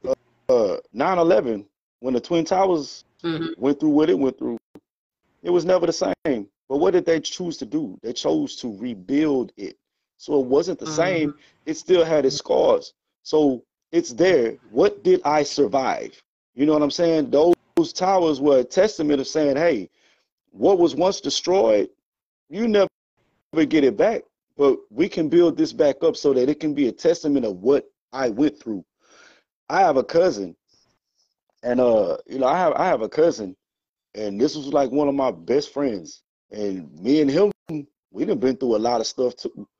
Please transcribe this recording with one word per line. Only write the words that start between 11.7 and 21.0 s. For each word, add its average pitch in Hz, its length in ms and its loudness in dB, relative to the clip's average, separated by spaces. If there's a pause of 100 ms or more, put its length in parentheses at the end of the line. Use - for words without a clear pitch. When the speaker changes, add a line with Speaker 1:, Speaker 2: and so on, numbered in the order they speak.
Speaker 1:
still 175 260 2
had 156 220 2
its - 100 0
scars. - 560 0 (300)
So 143 420 0 (280)
it's 170 200 -2
there. 127 460 2 (120)
What 170 320 0
did 180 220 2
I 147 180 2
survive? 120 800 -2 (320)
You 135 120 0
know 156 80 2
what 151 80 2
I'm 143 80 0
saying? 160 400 0
Those, 170 240 4 (220)
those 165 180 0
towers 175 480 0
were 139 160 6
a 123 60 2
testament 156 560 0
of 135 60 -6
saying, 143 300 0
"Hey, 156 320 0 (600)
what 175 280 2
was 160 160 4
once 185 280 0